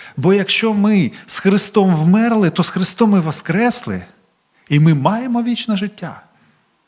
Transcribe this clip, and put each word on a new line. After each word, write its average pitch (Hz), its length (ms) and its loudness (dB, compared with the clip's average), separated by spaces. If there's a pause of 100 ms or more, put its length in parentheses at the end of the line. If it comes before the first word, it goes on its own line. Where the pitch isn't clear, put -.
(160)
Бо 165 180 2
якщо 208 400 -2
ми 202 380 2 (140)
з - 120 -8
Христом 190 580 2
вмерли, 208 540 2
то 165 140 -2
з - 40 -6
Христом 196 420 0
ми 196 100 4
воскресли, 160 840 -4 (640)
і 147 120 2
ми 160 140 4
маємо 233 480 -2
вічне 226 340 -4
життя. 180 460 -10 (640)